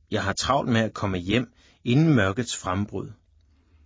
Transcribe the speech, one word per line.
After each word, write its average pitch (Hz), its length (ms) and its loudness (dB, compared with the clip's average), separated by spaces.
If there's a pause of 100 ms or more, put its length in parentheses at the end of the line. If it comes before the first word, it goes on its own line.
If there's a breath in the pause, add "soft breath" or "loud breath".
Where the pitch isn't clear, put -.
(120)
jeg 101 120 -2
har 95 100 -2
travlt 131 360 -2
med 113 120 4
at 107 120 -4
komme 95 240 -4
hjem 101 360 -2 (300 soft breath)
inden 147 320 4
mørkets 101 420 0
frembrud. 98 540 -4 (760)